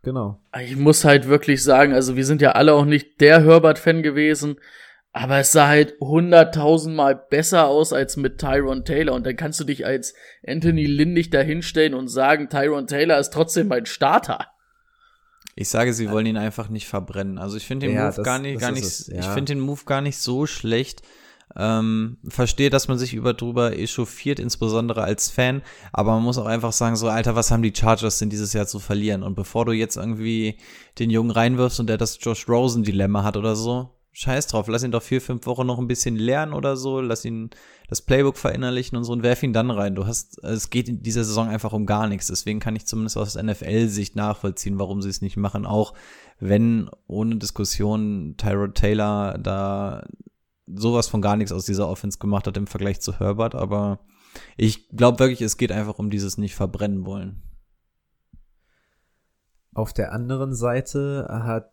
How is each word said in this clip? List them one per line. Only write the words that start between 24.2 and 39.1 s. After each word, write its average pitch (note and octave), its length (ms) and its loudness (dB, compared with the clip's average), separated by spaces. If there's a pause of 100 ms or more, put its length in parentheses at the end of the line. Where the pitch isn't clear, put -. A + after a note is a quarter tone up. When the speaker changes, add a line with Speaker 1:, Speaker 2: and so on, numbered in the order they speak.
Speaker 3:
insbesondere A2+ 680 -2
als - 260 -2
Fan, C3 320 0 (320)
aber G#2 220 2
man A2+ 80 2
muss B2 120 0
auch A#2 80 -4
einfach A2+ 280 -2
sagen: A#2 240 0
so, A2+ 120 -2
Alter, A2+ 280 0
was A#2+ 140 0
haben A#2 120 4
die A2 120 2
Chargers A2+ 440 2
denn G#2+ 100 -2
dieses G#2 240 -6
Jahr G#2+ 140 -2
zu G#2 140 -10
verlieren? G#2 420 -2
Und F#2+ 120 -8
bevor G#2+ 300 -4
du A#2 80 0
jetzt A2 240 -2
irgendwie A2 640 -4 (400)
den A#2 100 -2
Jungen A2+ 220 2
reinwirfst B2 500 2
und A2+ 60 -2
der A2 100 0
das A2+ 240 -4
Josh - 260 -6
Rosen-Dilemma G#2 760 0
hat G#2 160 -2
oder G#2+ 180 -2
so, B2 360 -4 (200)
scheiß C3 360 -4
drauf, G#2 180 -2
lass A2+ 160 -2
ihn B2+ 80 -4
doch A2+ 120 -2
vier, C3 180 -2
fünf B2+ 260 -8
Wochen B2+ 200 -2
noch B2 120 -2
ein B2 100 -4
bisschen A#2+ 280 -2
lernen C3+ 380 -2
oder C#3 220 -2
so, C3 240 -4
lass A2+ 240 -4
ihn A2+ 260 -8 (380)
das - 140 -6
Playbook C#3 360 2
verinnerlichen B2+ 600 -4
und A#2+ 60 -4
so A#2 80 -6